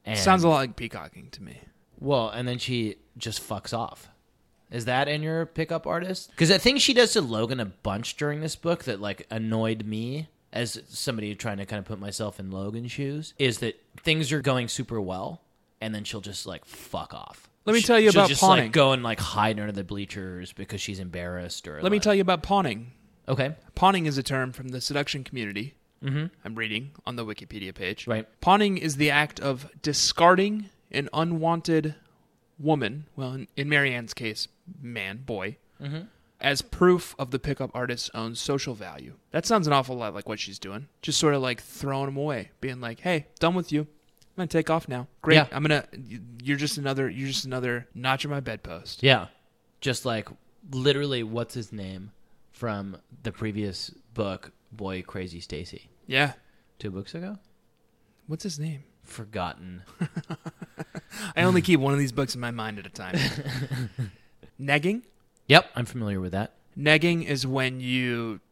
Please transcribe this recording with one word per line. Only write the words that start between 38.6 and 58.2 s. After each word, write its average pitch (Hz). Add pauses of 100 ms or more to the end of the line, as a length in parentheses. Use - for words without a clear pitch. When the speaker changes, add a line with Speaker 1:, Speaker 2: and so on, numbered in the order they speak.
Speaker 2:
value. 80 (180)
That 160
sounds 208
an 147
awful 131
lot 110
like 101
what 107
she's 98
doing. 104 (160)
Just -
sorta, 143
like, 127
throwing 139
him 139
away, 139 (100)
being 127
like, 117
"Hey, 170 (140)
done 170
with 175
you. 151
I'm 151 (500)
gonna 185
take 160
off 160
now. 123 (140)
Great. 156
Speaker 1:
Yeah. 147
Speaker 2:
I'm 139
gonna, 151
y-, 139 (220)
you're 139
just 143
another, 135
you're 131
just 131
another 123
notch 131
in 147
my 143
bedpost." 107
Speaker 1:
Yeah. 123 (540)
Just 127
like, 113 (420)
literally, 135
what's 113
his 117
name 95 (400)
from 101 (260)
the 110
previous 104 (240)
book, 98 (180)
Boy 95
Crazy 90
Stacy? - (180)
Speaker 2:
Yeah. 135 (440)
Speaker 1:
Two 104
books 95
ago? 190 (880)